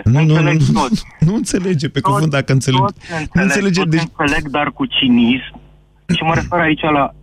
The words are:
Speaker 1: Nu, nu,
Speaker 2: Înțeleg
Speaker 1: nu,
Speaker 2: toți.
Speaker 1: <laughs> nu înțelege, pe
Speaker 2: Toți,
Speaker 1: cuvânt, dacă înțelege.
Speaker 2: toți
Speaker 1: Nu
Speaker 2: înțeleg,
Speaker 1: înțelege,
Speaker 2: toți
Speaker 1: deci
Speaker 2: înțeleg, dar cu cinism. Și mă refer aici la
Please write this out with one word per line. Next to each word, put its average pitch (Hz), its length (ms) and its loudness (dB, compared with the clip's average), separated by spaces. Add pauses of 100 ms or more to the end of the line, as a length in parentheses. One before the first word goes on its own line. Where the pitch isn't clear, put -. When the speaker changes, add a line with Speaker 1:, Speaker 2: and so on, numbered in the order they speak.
Speaker 1:
Nu, 113 80 2
nu, 135 80 4
Speaker 2:
Înțeleg 156 400 2
Speaker 1:
nu, 147 220 2
Speaker 2:
toți. 143 220 0 (100)
Speaker 1:
<laughs> - 140 2
nu 185 80 2
înțelege, 180 540 -2
pe - 100 -4
Speaker 2:
Toți, - 140 0
Speaker 1:
cuvânt, 160 180 0
dacă 139 200 -2
înțelege. 127 320 2
Speaker 2:
toți - 160 -4 (100)
Speaker 1:
Nu 170 80 -8
Speaker 2:
înțeleg, 160 280 -2
Speaker 1:
înțelege, 196 340 0
Speaker 2:
toți 170 120 0
Speaker 1:
deci 160 160 0 (100)
Speaker 2:
înțeleg, 156 300 -2
dar 139 240 -2
cu - 140 -6
cinism. 123 680 0 (600)
Și 160 80 -4
mă 160 100 2
refer 165 260 -2
aici 156 220 0
la 147 420 0